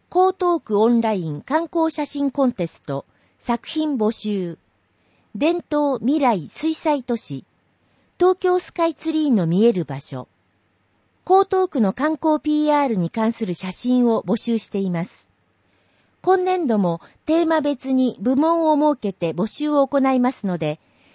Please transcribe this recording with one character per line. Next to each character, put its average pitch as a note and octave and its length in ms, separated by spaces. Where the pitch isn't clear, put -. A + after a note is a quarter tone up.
江 F#4 280
東 F4 220
区 G#3 220
オ A3+ 80
ン A#3+ 100
ラ A3+ 140
イ E3+ 160
ン D3 120
観 D#4+ 260
光 D#4+ 220
写 D4+ 160
真 C#4+ 240
コ C4 180
ン B3 40
テ E3+ 160
ス - 160
ト、 C#3 220
作 - 320
品 D#4 280
募 G#3+ 140
集。 F#3+ 460
伝 D#4+ 380
統 D4 280
未 C#4+ 200
来 G#3+ 300
水 D#4+ 260
彩 D4 260
都 A#3+ 140
市、 C#3 300
東 F#4 200
京 F4+ 220
ス - 140
カ E4+ 140
イ E4 80
ツ D#4+ 180
リ D#4 140
ー C#4 40
の F#3 160
見 F3+ 160
え A#3 80
る F3+ 140
場 C#3 160
所。 B2+ 260
江 F#4+ 240
東 F#4 200
区 - 100
の C#4+ 140
観 D#4 220
光 D#4 260
ピ D4+ 240
ー D4 120
ア C#4+ 60
ー C4+ 60
ル A3+ 80
に E3+ 120
関 A3+ 220
す A3+ 140
る F3+ 80
写 F#3 180
真 B3 380
を A3 140
募 G3 120
集 A#3 220
し - 100
て G3+ 120
い F#3+ 120
ま E3+ 140
す。 - 240
今 F#4 220
年 F4+ 240
度 A3 120
も E3+ 200
テ E4 180
ー D#4+ 40
マ D#4+ 140
別 C4+ 320
に B3+ 260
部 B3 160
門 E4 300
を D4+ 260
設 C4+ 100
け G3 120
て - 180
募 E3+ 140
集 D4 260
を C#4+ 160
行 C#4 120
い C4 200
ま B3+ 140
す - 140
の F3+ 100
で、 D#3 240